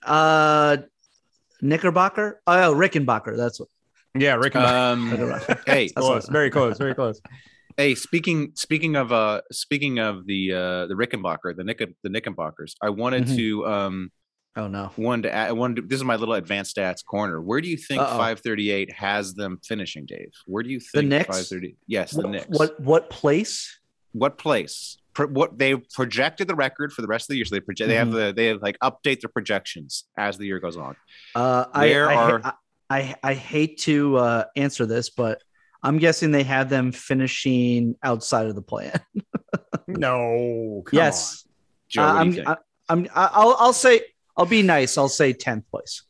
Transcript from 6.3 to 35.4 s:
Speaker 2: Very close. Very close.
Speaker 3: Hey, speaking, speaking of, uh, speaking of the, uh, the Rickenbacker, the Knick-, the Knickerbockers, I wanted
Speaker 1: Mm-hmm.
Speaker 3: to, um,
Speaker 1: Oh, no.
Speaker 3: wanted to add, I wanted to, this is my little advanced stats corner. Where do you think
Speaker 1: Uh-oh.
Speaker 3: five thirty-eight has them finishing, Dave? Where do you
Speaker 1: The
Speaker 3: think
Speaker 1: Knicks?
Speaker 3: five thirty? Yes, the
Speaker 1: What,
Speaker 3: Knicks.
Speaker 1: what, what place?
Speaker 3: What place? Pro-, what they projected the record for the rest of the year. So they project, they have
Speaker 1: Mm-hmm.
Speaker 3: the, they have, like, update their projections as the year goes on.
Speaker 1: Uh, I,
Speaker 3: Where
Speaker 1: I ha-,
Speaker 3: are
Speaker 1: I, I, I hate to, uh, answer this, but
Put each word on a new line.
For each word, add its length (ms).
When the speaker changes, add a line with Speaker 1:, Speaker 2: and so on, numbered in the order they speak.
Speaker 2:
Very 180
close. 280
Very 160
close. 260
Speaker 3:
Hey, 180
speaking, 600
speaking 420
of, 160
uh, 300
speaking 460
of 280
the, 260
uh, 340
the 80
Rickenbacker, 640
the 80
Knick-, 380
the 80
Knickerbockers, 720
I 80
wanted 360
Speaker 1:
Mm-hmm. 100
Speaker 3:
to, 300
um, 460
Speaker 1:
Oh, 100
no. 320
Speaker 3:
wanted 300
to 60
add, 140
I 40
wanted 240
to, 60
this 160
is 60
my 120
little 180
advanced 420
stats 280
corner. 360
Where 200
do 80
you 80
think 260
Speaker 1:
Uh-oh. 160
Speaker 3:
five 220
thirty-eight 520
has 420
them 300
finishing, 420
Dave? 260
Where 180
do 60
you 100
Speaker 1:
The 60
Speaker 3:
think 100
Speaker 1:
Knicks? 260
Speaker 3:
five 100
thirty? 300
Yes, 240
the 120
Speaker 1:
What, 80
Speaker 3:
Knicks. 160
Speaker 1:
what, 220
what 300
place? 680
Speaker 3:
What 260
place? 600
Pro-, 140
what 280
they 200
projected 720
the 80
record 360
for 80
the 80
rest 160
of 100
the 20
year. 80
So 100
they 60
project, 280
they 60
have 140
Speaker 1:
Mm-hmm. 80
Speaker 3:
the, 160
they 140
have, 140
like, 200
update 400
their 120
projections 720
as 180
the 100
year 120
goes 180
on. 200
Speaker 1:
Uh, 360
I, 140
Speaker 3:
Where 240
Speaker 1:
I 40
ha-, 60
Speaker 3:
are 140
Speaker 1:
I, 80
I, 320
I 120
hate 480
to, 340
uh, 280
answer 280
this, 260
but 300